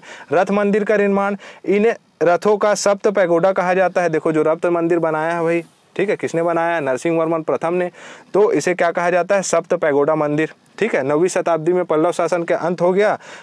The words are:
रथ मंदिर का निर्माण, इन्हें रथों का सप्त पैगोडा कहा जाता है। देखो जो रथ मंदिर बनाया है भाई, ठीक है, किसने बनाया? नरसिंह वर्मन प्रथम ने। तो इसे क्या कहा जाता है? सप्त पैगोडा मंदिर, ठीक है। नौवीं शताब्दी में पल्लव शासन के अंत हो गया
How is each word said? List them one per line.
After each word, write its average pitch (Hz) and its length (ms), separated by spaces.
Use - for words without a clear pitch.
रथ 196 180
मंदिर 202 320
का 208 140
निर्माण, 202 380
इन्हें 208 300
रथों 175 340
का 208 180
सप्त 202 320
पैगोडा 190 440
कहा 185 220
जाता 180 280
है। 175 80
देखो 156 220
जो 156 120
रथ 160 220
मंदिर 170 340
बनाया 160 360
है 170 80
भाई, 170 200
ठीक 196 140
है, 113 60
किसने 165 280
बनाया? 170 360
नरसिंह 139 400
वर्मन 160 220
प्रथम 160 320
ने। 180 160
तो 202 180
इसे 180 220
क्या 180 180
कहा 175 180
जाता 175 260
है? 196 60
सप्त 170 320
पैगोडा 156 420
मंदिर, 151 380
ठीक 220 160
है। 147 80
नौवीं 151 240
शताब्दी 170 460
में 180 120
पल्लव 170 260
शासन 170 320
के 175 100
अंत 165 280
हो 175 120
गया 190 240